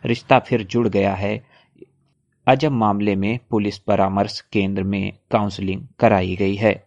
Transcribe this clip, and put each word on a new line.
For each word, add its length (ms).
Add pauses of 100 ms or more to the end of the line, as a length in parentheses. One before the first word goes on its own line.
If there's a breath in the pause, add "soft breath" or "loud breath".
रिश्ता 340
फिर 240
जुड़ 240
गया 260
है। 300 (1040 soft breath)
अजब 240
मामले 440
में 240 (100)
पुलिस 280
परामर्श 640
केंद्र 420
में 300 (180)
counseling 500 (180)
कराई 360
गई 200
है। 320